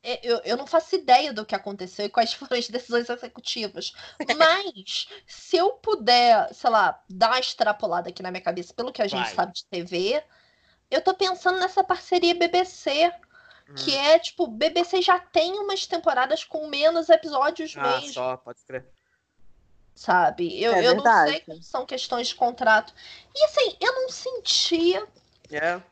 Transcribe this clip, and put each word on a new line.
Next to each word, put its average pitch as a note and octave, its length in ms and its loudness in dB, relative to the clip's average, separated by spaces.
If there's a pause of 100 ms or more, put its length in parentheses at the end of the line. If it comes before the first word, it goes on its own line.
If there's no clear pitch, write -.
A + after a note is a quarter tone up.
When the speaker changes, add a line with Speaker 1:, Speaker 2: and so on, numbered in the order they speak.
Speaker 1:
é, A#3 260 -8
eu, A#3 160 0
eu G#3+ 120 -2
não C#4 100 -8
faço E4 300 0
ideia C#4 360 4
do G#3+ 140 -8
que - 80 -4
aconteceu G3 520 -8
e - 20 -6
quais A3+ 240 0
foram - 240 -6
as A#3+ 120 -4
decisões A#3 400 -4
executivas. A#3 840 -10 (260)
Speaker 2:
<laughs> D4+ 180 -2
Speaker 1:
Mas, E4 720 0 (180)
se - 300 -6
eu F#4 160 2
puder, A#3+ 840 2
sei B3 160 -2
lá, G#3 380 2
dar G3 220 0
uma B3+ 100 0
extrapolada G#3 680 -2
aqui F3+ 140 -16
na F#3 100 -8
minha F3+ 100 -8
cabeça, F3 320 -8
pelo B3+ 180 -8
que - 100 -4
a G3+ 60 0
gente - 180 -4
Speaker 2:
Vai. G#2+ 80 -8
Speaker 1:
sabe F3+ 180 -2
de - 120 -12
T F3 200 -10
V, F#3+ 380 -4 (680)
eu C4 100 2
tô F#4+ 140 0
pensando F#4 460 0
nessa F#4 240 0
parceria F4+ 500 0
B F4 140 0
B F4+ 160 2
C, E4+ 480 0 (640)
que C4+ 160 -4
Speaker 2:
Hum. C4+ 80 0
Speaker 1:
é, D#4 180 6
tipo, D#4+ 300 -2
B A#3+ 220 0
B F4 140 0
C F#4 160 0
já F4+ 200 4
tem F4 320 0
umas G4 340 -6
temporadas C4+ 560 -2
com D#4 260 -8
menos D#4 400 0
episódios D#4+ 680 2
Speaker 2:
Ah, C#4 240 0
Speaker 1:
mesmo. C#4+ 120 -12
Speaker 2:
só, B2+ 240 -4
pode A#2+ 300 -18
crer. B2+ 200 -12 (1080)
Speaker 1:
Sabe? F3 680 0
Eu, A3 140 2
Speaker 3:
É F#3 100 2
Speaker 1:
eu B3+ 120 6
não C#4 80 -4
sei G#3+ 200 6
Speaker 3:
verdade. D4 220 0
Speaker 1:
como E3 160 -16
são - 240 -8
questões B3 420 -6
de - 60 -8
contrato. A#3 580 2 (420)
E C#5+ 100 4
assim, C5 360 0
eu B4 140 0
não C5 140 -4
senti F#4 880 -2 (560)
Speaker 2:
É. E3 300 -4 (120)